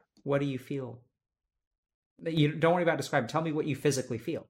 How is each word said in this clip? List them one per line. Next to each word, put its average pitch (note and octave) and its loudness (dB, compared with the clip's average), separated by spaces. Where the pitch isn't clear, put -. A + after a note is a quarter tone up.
What C#3 0
do C#3+ 0
you C3 -4
feel? B2 -8
You D#3+ 2
don't E3 4
worry F3+ 2
about D#3+ 4
describing. C#3 0
Tell D3+ 0
me E3 -2
what D3+ -2
you C#3+ -2
physically B2+ 0
feel. C3 -8